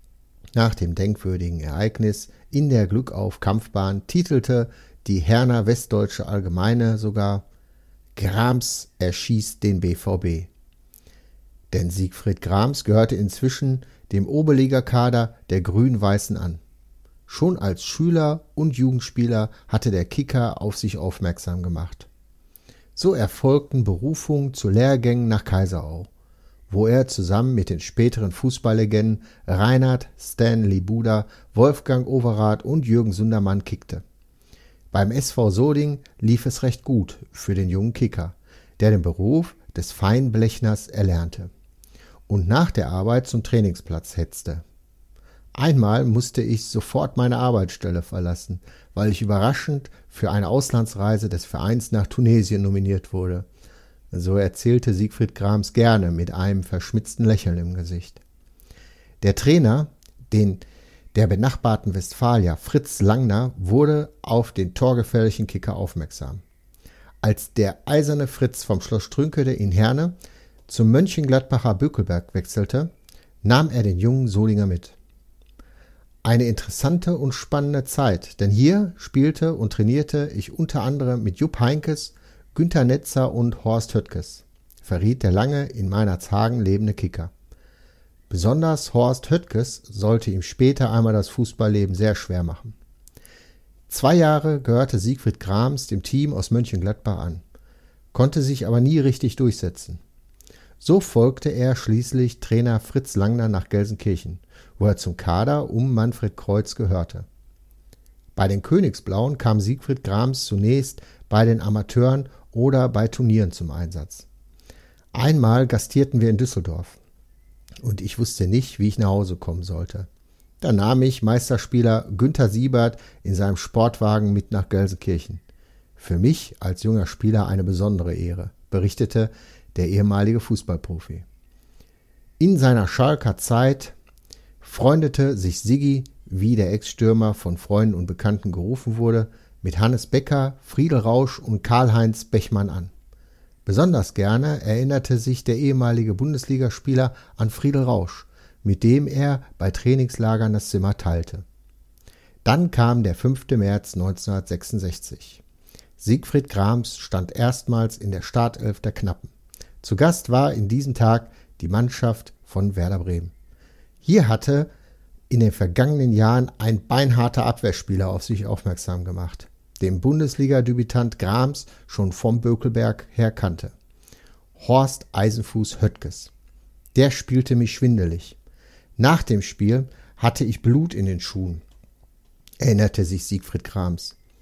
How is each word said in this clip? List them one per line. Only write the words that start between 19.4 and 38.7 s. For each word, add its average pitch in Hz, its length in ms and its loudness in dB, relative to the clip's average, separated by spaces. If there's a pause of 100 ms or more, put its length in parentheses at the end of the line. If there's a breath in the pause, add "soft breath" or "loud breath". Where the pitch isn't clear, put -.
hatte 110 240 0
der 90 140 0
Kicker 127 560 -2
auf 104 160 -6
sich 101 200 -6
aufmerksam 90 640 -6
gemacht. 82 460 -8 (880 soft breath)
So 190 180 2
erfolgten 135 720 0
Berufungen 139 680 -2
zu - 160 -4
Lehrgängen 120 580 2
nach 107 160 0
Kaiserau, 90 640 -4 (640)
wo 104 160 2
er 127 200 4
zusammen 104 460 0
mit 104 160 0
den 85 100 -4
späteren 113 520 0
Fußballlegenden 110 880 0 (260 loud breath)
Reinhard 127 680 2
Stanley 110 640 0
Buda, 110 460 0 (260 loud breath)
Wolfgang 127 540 2
Overath 110 560 0
und 143 220 -2
Jürgen 113 260 2
Sundermann 101 520 0
kickte. - 400 -10 (880 soft breath)
Beim 101 200 2
S 135 200 -2
V 110 200 2
Soding 143 480 0 (200 soft breath)
lief 113 280 2
es - 160 -6
recht 127 200 -2
gut 110 360 -2 (120)
für - 220 -6
den 92 160 0
jungen 101 240 -2
Kicker, 92 400 -4 (460 soft breath)